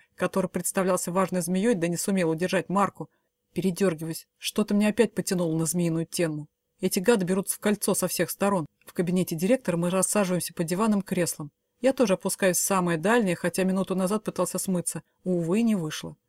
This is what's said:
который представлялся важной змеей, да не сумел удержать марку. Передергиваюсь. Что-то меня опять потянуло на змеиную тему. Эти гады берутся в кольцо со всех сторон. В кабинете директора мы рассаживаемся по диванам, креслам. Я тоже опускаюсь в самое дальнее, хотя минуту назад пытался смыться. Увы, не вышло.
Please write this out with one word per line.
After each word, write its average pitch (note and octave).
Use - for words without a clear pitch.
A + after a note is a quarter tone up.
который F#3
представлялся F#3
важной F3+
змеей, F#3
да E3+
не E3+
сумел F#3
удержать F3
марку. F3+
Передергиваюсь. E3
Что-то -
меня G#3
опять G#3+
потянуло F3
на E3
змеиную E3
тему. D3+
Эти F#3
гады G3
берутся F#3+
в -
кольцо G#3
со F3+
всех E3
сторон. G3
В -
кабинете F3+
директора F#3
мы F3
рассаживаемся F#3
по F3
диванам, G3
креслам. E3
Я C4
тоже A3
опускаюсь F3+
в -
самое F3
дальнее, G3
хотя F3+
минуту F#3+
назад F#3+
пытался F3+
смыться. F3
Увы, F3+
не A3
вышло. D#3+